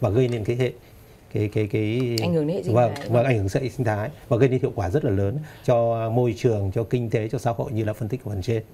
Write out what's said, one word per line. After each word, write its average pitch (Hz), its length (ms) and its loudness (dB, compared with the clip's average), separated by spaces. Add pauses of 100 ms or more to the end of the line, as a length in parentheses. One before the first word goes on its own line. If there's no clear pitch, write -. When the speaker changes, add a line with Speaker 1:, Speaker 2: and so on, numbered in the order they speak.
Speaker 1:
và 113 100 2
gây 123 180 4
nên 117 160 -4
cái 120 120 -2
hệ, 123 160 0 (600)
cái, 107 200 0
cái, 107 140 0
cái 117 560 0
Speaker 2:
Ảnh 175 120 0
hưởng 156 120 2
đến 170 100 -2
hệ 196 60 -4
sinh 117 120 0
Speaker 1:
vâng, 117 220 4
Speaker 2:
thái. - 120 -10
Speaker 1:
vâng, 117 160 4
ảnh 127 140 2
hưởng 98 240 0
hệ 123 60 -2
sinh 120 160 -4
thái 107 260 -2 (180)
và 123 80 2
gây 127 120 6
nên 123 120 0
hiệu 120 140 0
quả 92 160 -2
rất 143 140 0
là 123 60 2
lớn 101 280 0 (260)
cho 117 460 2
môi 120 260 2
trường, 104 380 0
cho 113 100 -2
kinh 117 260 -2
tế, 110 180 -2
cho 127 100 -4
xã 120 120 0
hội 123 220 -4
như 110 120 -2
là 104 80 -2
phân 107 160 -6
tích 123 160 -6
ở 101 60 -8
phần 95 120 -4
trên. 113 200 -2 (120)